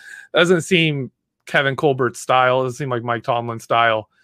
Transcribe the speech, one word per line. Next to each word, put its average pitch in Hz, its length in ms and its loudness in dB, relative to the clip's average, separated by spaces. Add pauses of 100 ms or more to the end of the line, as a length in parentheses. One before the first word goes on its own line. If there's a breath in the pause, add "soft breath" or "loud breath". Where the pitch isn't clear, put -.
(340 loud breath)
Doesn't 175 260 4
seem 151 500 0 (360)
Kevin 139 280 0
Colbert's 131 460 0
style. 127 420 2
Doesn't 127 140 -6
seem 139 140 -6
like 120 120 -4
Mike 117 200 -4
Tomlin's 117 420 -4
style. 117 460 0 (140)